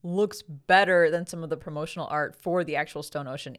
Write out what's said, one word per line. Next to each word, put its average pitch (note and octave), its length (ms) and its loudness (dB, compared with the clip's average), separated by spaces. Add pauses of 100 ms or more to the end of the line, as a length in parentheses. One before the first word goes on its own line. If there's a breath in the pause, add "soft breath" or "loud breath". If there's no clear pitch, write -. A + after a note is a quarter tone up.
looks F#3+ 400 -2
better F3 680 4
than E3+ 160 -2
some E3 180 -10
of D#3 60 -12
the D#3+ 60 -4
promotional D#3 520 -8
art D3+ 280 -4
for F3+ 280 -2
the D3 120 -4
actual D3+ 260 -4
Stone C#3+ 260 -8
Ocean C3 300 -12